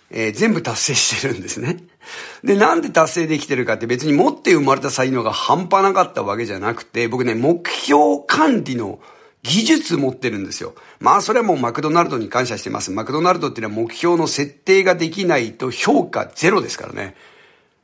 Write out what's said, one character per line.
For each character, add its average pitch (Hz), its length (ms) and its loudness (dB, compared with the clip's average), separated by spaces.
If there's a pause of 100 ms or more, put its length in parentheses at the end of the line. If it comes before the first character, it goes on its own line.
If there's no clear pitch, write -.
(100)
え 110 180 -2
ー、 107 40 -2
全 214 220 2
部 165 80 -2
達 120 320 -2
成 - 0 -
し - 260 0
て 135 80 -2
る 127 60 -2
ん 95 60 -8
で 87 80 -10
す - 120 -8
ね。 - 180 -4 (640)
で、 196 140 4
な 254 180 4
ん 339 60 0
で 285 100 -6
達 160 220 2
成 170 140 -2
で 156 120 0
き - 80 -8
て 143 100 -4
る 123 100 -2
か 113 80 0
っ 107 40 -4
て 117 80 -6
別 120 180 -2
に 156 80 2
持 220 200 4
っ - 20 -12
て - 200 2
生 151 100 4
ま 135 100 4
れ - 60 0
た 139 100 -4
才 131 200 0
能 127 120 0
が 107 100 -2
半 175 340 0
端 196 160 4
な 196 100 6
か 185 100 4
っ 180 100 -2
た 104 100 -4
わ 101 140 -2
け 117 100 -4
じ 104 80 -8
ゃ 92 60 -10
な 110 140 -2
く 117 100 -12
て、 117 240 -2
僕 127 160 -2
ね、 117 100 0
目 147 340 2
標 - 580 2
管 269 380 2
理 131 120 -6
の 104 240 -8 (420)
技 185 220 0
術 285 320 2
持 139 140 0
っ 131 40 -6
て 123 160 -4
る 107 80 -6
ん 95 60 -6
で 87 80 -10
す - 100 -8
よ。 - 120 -12 (260)
ま 156 160 4
あ、 196 60 0
そ 214 100 0
れ 247 80 2
は 226 60 0
も 180 80 2
う 143 40 0
マ 123 140 -2
ク - 100 -6
ド 151 80 -2
ナ 170 120 4
ル - 60 -2
ド 143 100 -4
に 107 100 -6
感 127 180 -2
謝 113 100 -6
し 101 60 -10
て - 80 -10
ま 107 100 -6
す。 95 100 -6
マ 107 140 -6
ク 123 80 -6
ド 151 80 -2
ナ 180 120 2
ル 175 80 -2
ド 156 80 -4
っ - 20 -6
て 117 100 -10
い 110 40 -6
う 110 40 -6
の 104 60 -8
は 113 80 -4
目 117 100 -4
標 175 240 2
の 160 100 0
設 143 240 -2
定 190 340 2
が 185 100 4
で 165 160 -2
き 196 160 -4
な 160 120 4
い 113 140 -4
と 127 180 -6
評 120 340 2
価 - 220 -6
ゼ - 240 0
ロ 202 120 2
で - 80 -8
す - 80 -6
か - 80 -12
ら - 60 -14
ね。 - 220 -10 (680)